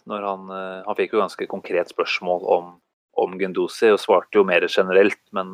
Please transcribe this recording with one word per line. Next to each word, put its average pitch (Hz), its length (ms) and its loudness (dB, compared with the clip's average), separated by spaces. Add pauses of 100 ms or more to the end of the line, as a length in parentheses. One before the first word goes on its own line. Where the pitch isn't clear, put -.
når 104 180 -8
han, 95 260 -6
eh, 95 360 -10
han 107 100 -4
fikk 95 160 -2
jo 110 80 2
ganske - 260 -4
konkret 90 460 -4
spørsmål 90 560 -4
om, 87 220 0 (460)
om 95 220 -2
Guendouzi, 92 540 0
og 101 80 2
svarte 101 400 2
jo 95 40 6
mer 90 220 2
generelt, 95 540 2 (120)
men, 95 220 -8